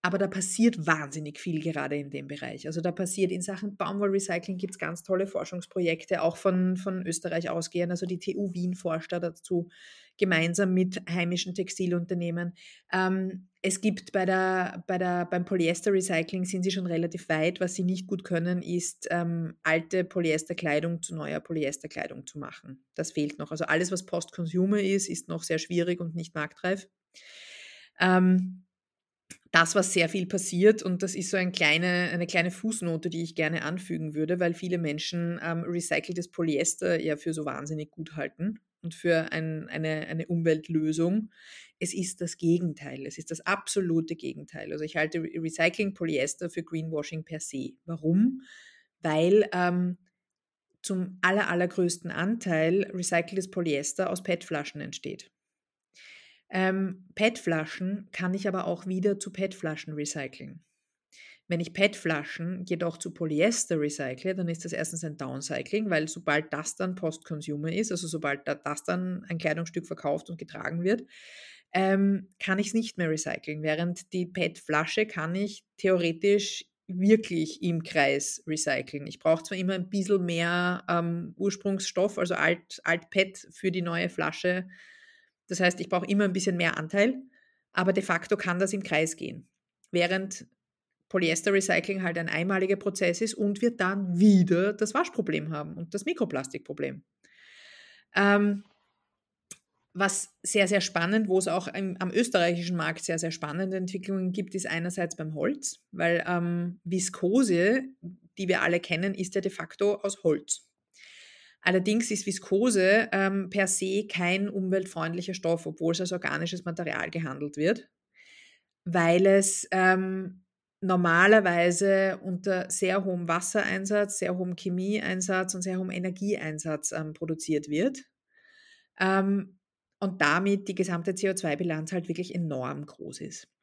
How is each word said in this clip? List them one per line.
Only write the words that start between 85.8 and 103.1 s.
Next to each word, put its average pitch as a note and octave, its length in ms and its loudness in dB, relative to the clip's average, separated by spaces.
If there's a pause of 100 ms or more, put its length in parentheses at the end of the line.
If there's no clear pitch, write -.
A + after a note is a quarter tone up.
brauche F3+ 160 0
immer G3+ 200 4
ein F#3+ 80 2
bisschen F#3 240 0
mehr E3+ 200 2
Anteil, G3+ 460 2 (500)
aber F#3 180 4
de F#3 120 2
facto F3+ 340 0
kann F3 220 -2
das F#3+ 120 2
im G3 120 -2
Kreis D#3+ 320 0
gehen. - 340 -10 (400)
Während F#3 560 0 (640)
Polyester-Recycling F#3+ 920 2
halt E3+ 160 -2
ein E3 100 -4
einmaliger F#3+ 460 2
Prozess F#3+ 440 -2
ist A3 140 0
und G3+ 300 0
wir A#3 120 2
dann F#3 440 0
wieder F#3+ 540 8
das G#3 200 -2
Waschproblem D#3+ 560 0
haben D#3 240 -6
und E3+ 220 -10
das G3+ 100 -4
Mikroplastikproblem. C#3+ 1000 -4 (1120)
Ähm, G3+ 480 6 (1300)
was F#3+ 340 0 (140)
sehr, G3+ 240 4
sehr F#3+ 140 4
spannend, F#3+ 460 2
wo F#3 120 4
es F#3 80 0
auch F3+ 200 0
im, F#3+ 300 -4
am F#3 140 -4
österreichischen F3 640 2
Markt D#3+ 260 -2
sehr, E3+ 140 -2